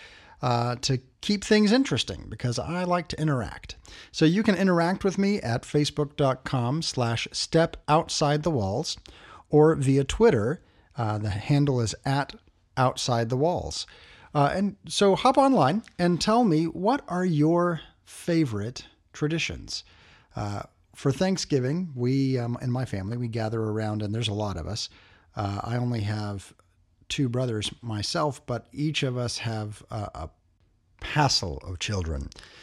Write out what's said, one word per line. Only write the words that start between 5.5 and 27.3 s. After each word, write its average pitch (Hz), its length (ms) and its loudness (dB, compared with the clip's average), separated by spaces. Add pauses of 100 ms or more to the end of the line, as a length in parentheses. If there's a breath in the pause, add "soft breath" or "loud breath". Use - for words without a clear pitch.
facebook 147 540 -2
dot 131 300 0
com 131 360 0
slash 117 500 -2
step - 460 0 (100)
outside 151 540 2
the 175 80 -2
walls, 117 480 -2 (540 loud breath)
or 156 240 8
via 139 280 2
Twitter. 147 600 2 (340 soft breath)
Uh, 107 220 -2
the 107 100 -2
handle 139 500 2
is 113 140 -2 (120)
at 139 280 -2 (420)
outside 123 540 0
the 127 80 0
walls. 135 480 -2 (480 loud breath)
Uh, 143 180 4
and 190 260 -2 (100)
so 196 280 4
hop 262 220 4
online 226 460 4 (160)
and 175 200 2
tell 226 240 2
me, 165 220 4
what 208 420 0
are 180 160 -2
your 170 580 2 (220 loud breath)
favorite 131 840 -2 (260)
traditions? 147 680 -4 (520 soft breath)
Uh, 101 280 -6 (320)
for 139 160 0
Thanksgiving, 156 840 0
we, 131 420 0
um, 120 240 -4
in 123 80 -4
my 127 160 -2
family, 104 320 -6
we 120 100 -4
gather 113 320 -4
around, 107 440 -2
and 104 100 -4
there's 117 140 -2
a 101 60 -4
lot 101 240 -4
of 80 100 -8
us. 101 220 -6 (460 soft breath)
Uh, 101 280 -4
I 117 140 -4
only 123 240 -2
have 104 520 -6 (560)
two 139 200 0
brothers 120 420 -2 (100)